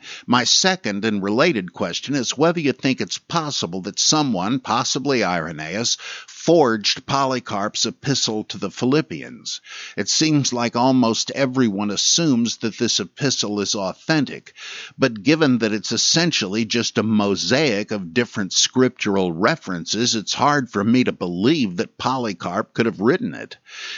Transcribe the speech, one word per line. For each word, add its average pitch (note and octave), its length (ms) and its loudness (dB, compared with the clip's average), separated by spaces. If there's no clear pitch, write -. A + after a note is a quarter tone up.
"My B2 200 4
second A2+ 580 0
and G#2 180 0
related G#2+ 520 0
question G2+ 420 -6
is A#2+ 220 -4
whether E3 240 2
you C#3 100 0
think B2+ 300 0
it's F2+ 160 -6
possible C3+ 640 -4
that F#2+ 180 -8
someone, B2+ 640 2
possibly B2+ 600 0
Irenaeus, E2+ 760 -2
forged C3+ 800 2
Polycarp's B2+ 800 -2
epistle A2+ 600 -2
to - 120 -12
the F#2+ 140 -6
Philippians. A#2+ 880 -2
It G2+ 100 -2
seems D3+ 460 2
like A#2+ 240 -2
almost B2 540 4
everyone A#2+ 600 2
assumes A#2+ 680 2
that A2 180 -4
this A2 240 0
epistle G#2 580 -2
is G2 160 -2
authentic, A2 800 -4
but A#2 240 0
given C#3+ 360 4
that G#2+ 160 0
it's G#2+ 180 -4
essentially A#2 720 0
just A2+ 340 -2
a G2+ 60 4
mosaic G#2 880 2
of F#2 220 -6
different G#2+ 400 -2
scriptural G2 800 2
references, G#2 800 -2
it's G2+ 180 -4
hard C3+ 380 2
for G2+ 120 0
me A#2+ 200 4
to - 80 -2
believe F#2+ 640 0
that - 220 -6
Polycarp A2 760 -4
could A#2 120 2
have F2+ 160 -2
written A#2 320 2
it. - 240 -14